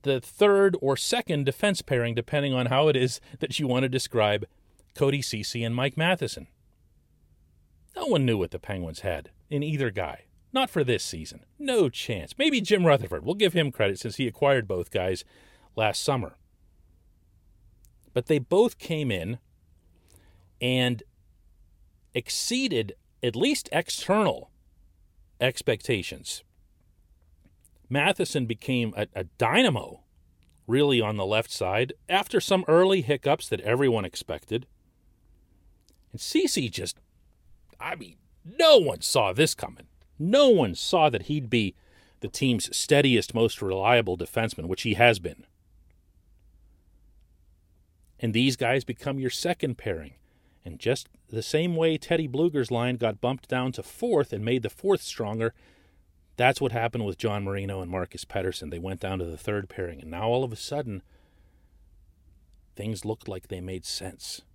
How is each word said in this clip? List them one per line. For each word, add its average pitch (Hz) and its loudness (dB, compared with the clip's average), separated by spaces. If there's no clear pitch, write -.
the 135 0
third 196 4
or 135 2
second 160 -2
defense 185 0
pairing, 117 0
depending 139 -2
on 123 0
how 139 4
it 143 4
is 127 0
that - -4
you 151 0
want 123 2
to 131 0
describe 107 0
Cody 139 2
Ceci 117 -6
and 117 -2
Mike 131 -2
Matheson. 165 -2
No 359 -4
one 156 2
knew 117 2
what 90 -2
the - -10
Penguins 87 -8
had 80 -6
in 147 -2
either 139 -2
guy. 90 -6
Not 262 0
for 151 0
this 120 2
season. - -10
No 247 2
chance. 101 -6
Maybe 285 2
Jim 190 4
Rutherford. 113 4
We'll 143 -2
give 202 2
him 156 2
credit 98 0
since 110 -8
he 131 0
acquired 127 2
both 92 -4
guys 92 -2
last 107 0
summer. 131 -2
But 127 -2
they 151 2
both 202 2
came 151 -4
in 98 -4
and 123 0
exceeded 151 -2
at 117 -2
least 254 0
external 170 -2
expectations. - -2
Matheson 143 0
became 117 -2
a, 104 -2
a 92 -6
dynamo, 135 2
really, 135 4
on 107 0
the 98 -2
left 107 0
side 104 -2
after 190 0
some 185 0
early 180 6
hiccups 143 0
that 110 -2
everyone 117 2
expected. 95 -8
And - -14
Ceci 240 0
just, - -8
I 156 -8
mean, 110 -18
no 294 4
one 147 -2
saw 104 2
this 135 2
coming. - -12
No 254 4
one 139 4
saw 156 2
that 107 -2
he'd 139 -2
be 110 2
the 107 -8
team's - 0
steadiest, 135 4
most 113 2
reliable 98 2
defenseman, 85 -4
which 92 -4
he 104 0
has 113 6
been. - -12
And 113 -2
these 123 4
guys 127 0
become 135 -6
your 131 -2
second 156 -4
pairing. 80 -8
And 82 -12
just - -2
the 110 -6
same 170 -2
way 160 2
Teddy 165 -2
Bluger's 143 0
line 123 0
got 110 -2
bumped 127 -2
down 127 -2
to - -10
fourth 214 0
and 104 -6
made 123 0
the 104 -2
fourth 196 0
stronger, 113 -4
that's 127 2
what 127 0
happened 117 -2
with 95 -4
John 104 -2
Marino 98 -6
and 90 -8
Marcus 92 -6
Pettersson. 90 -4
They 85 -8
went 90 -8
down 95 -4
to 87 -2
the 82 -8
third 104 -4
pairing, 85 -8
and 78 -14
now 90 -4
all 123 2
of 123 -6
a 110 -10
sudden, 123 -8
things 104 -8
looked 110 -6
like 95 -10
they 90 -8
made 92 -10
sense. - -12